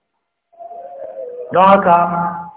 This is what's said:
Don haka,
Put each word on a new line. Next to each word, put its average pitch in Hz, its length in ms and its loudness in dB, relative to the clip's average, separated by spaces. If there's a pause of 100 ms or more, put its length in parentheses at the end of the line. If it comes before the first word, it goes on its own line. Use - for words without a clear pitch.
(1500)
Don 175 120 4
haka, 190 300 6 (600)